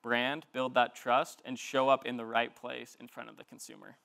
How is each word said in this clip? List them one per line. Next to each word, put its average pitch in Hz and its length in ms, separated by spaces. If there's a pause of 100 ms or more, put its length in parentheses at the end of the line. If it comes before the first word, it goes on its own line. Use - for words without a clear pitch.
brand, 123 500
build 127 220
that 120 200
trust, 127 520
and 127 120
show 135 300
up 131 160
in 123 140
the 117 80
right 117 280
place 123 460
in 123 80
front 120 220
of 107 80
the - 60
consumer. - 600